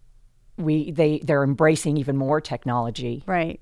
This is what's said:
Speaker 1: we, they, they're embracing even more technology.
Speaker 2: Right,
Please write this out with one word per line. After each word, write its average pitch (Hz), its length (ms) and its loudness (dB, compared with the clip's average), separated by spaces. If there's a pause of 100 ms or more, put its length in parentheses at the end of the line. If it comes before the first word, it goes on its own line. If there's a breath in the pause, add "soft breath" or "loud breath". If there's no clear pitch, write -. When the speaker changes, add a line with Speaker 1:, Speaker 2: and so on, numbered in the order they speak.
(580)
Speaker 1:
we, 156 320 0
they, 151 280 2
they're 139 260 2
embracing 151 540 2
even 139 180 -2
more 139 240 0
technology. 120 840 -4
Speaker 2:
Right, 170 360 -4